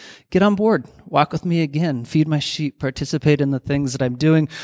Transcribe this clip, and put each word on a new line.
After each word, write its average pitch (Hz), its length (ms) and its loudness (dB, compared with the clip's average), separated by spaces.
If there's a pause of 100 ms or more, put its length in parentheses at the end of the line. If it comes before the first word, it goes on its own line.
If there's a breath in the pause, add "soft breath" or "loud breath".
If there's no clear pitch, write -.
(300 loud breath)
get 185 120 2
on 202 140 4
board. 202 300 0 (220)
Walk 151 240 0
with 165 140 -8
me 170 160 0
again. 147 420 -2
Feed 156 240 0
my 151 120 0
sheep. - 400 -6
Participate 143 600 0
in 139 120 0
the 135 80 -2
things 143 340 -2
that 131 100 -6
I'm 123 120 -2
doing." 156 320 4 (160 loud breath)